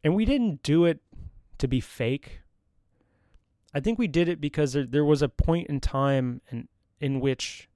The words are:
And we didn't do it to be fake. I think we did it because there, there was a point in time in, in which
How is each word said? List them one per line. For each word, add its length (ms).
And 100
we 100
didn't 380
do 240
it 140
to 100
be 120
fake. 640
I 60
think 180
we 100
did 220
it 100
because 340
there, 120
there 180
was 200
a 60
point 400
in 100
time 600
in, 160
in 200
which 560